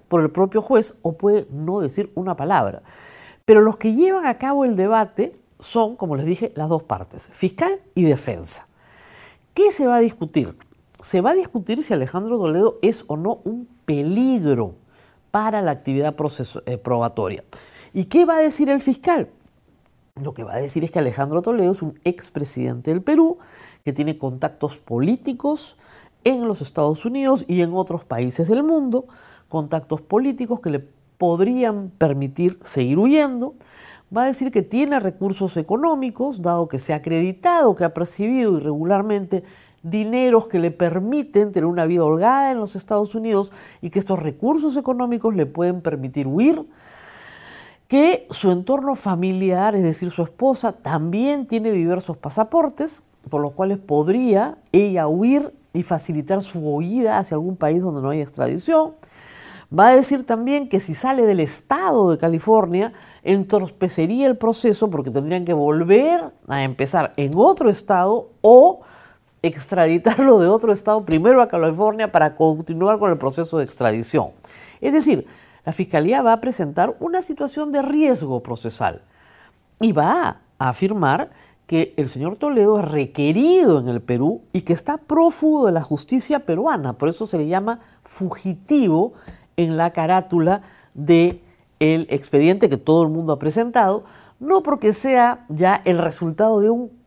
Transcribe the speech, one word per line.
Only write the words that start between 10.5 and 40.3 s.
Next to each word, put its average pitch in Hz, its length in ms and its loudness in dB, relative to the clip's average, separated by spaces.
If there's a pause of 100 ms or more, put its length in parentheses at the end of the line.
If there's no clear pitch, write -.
Se - 180 -2
va 220 120 2
a - 20 2
discutir 254 500 -4
si 233 100 -4
Alejandro 185 440 -4
Toledo 196 440 0
es 226 260 0
o 151 100 -6
no 190 260 -4
un 240 240 -8 (160)
peligro 151 920 0 (540)
para 214 320 -2
la 170 100 0
actividad 139 440 -4
proceso-, 139 500 -8
eh, 123 120 -8
probatoria. 117 680 -4 (480)
¿Y 185 140 -4
qué 349 180 4
va 330 120 2
a 320 40 2
decir 302 300 0
el 277 100 2
fiscal? 269 500 0 (920)
Lo 147 120 -8
que 117 120 -12
va 98 80 -12
a 120 80 -4
decir 151 240 -4
es 160 60 -10
que 160 80 -2
Alejandro 139 420 -2
Toledo 196 320 0
es 196 80 -6
un 156 240 -10
expresidente 135 840 -6
del 180 100 -2
Perú, 320 380 2 (440)
que 147 80 -4
tiene 147 260 -4
contactos 143 600 -6
políticos 240 1000 -4 (500)
en 240 220 0
los 202 140 -4
Estados 151 440 -4
Unidos 269 420 0
y 175 140 0
en 170 120 -2
otros 185 300 -6
países 127 460 -4
del 254 140 2
mundo, 269 420 0 (420)
contactos 156 540 -6
políticos 240 580 -2
que 160 120 -6
le 139 140 -6 (320)
podrían 196 800 0
permitir 143 640 0
seguir 135 360 -2
huyendo. 269 540 2 (600)
Va 240 80 0
a 269 40 2
decir 254 240 -4
que 208 100 0
tiene 277 380 0
recursos 190 560 -4
económicos, 254 840 -2
dado 170 260 0
que 135 120 -8
se 156 140 -4
ha 151 40 -2
acreditado 185 800 0
que 175 100 0
ha 165 80 -2
percibido 208 640 -2
irregularmente 190 840 -2 (400)
dineros 226 640 0